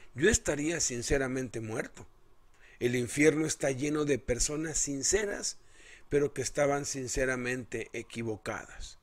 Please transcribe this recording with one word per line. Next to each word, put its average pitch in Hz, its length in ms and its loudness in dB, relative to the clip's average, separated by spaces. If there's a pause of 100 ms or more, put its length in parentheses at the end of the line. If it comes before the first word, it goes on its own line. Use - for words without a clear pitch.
(140)
yo 156 160 4
estaría 156 500 0
sinceramente 131 800 0
muerto. 113 460 -8 (760)
El 123 160 2
infierno 147 500 4
está 139 240 0
lleno 147 340 0
de 143 140 2
personas 147 600 -2
sinceras, 202 800 0 (500)
pero 143 240 2
que 135 100 -6
estaban 143 440 2
sinceramente 127 1040 -2
equivocadas. 113 1120 -8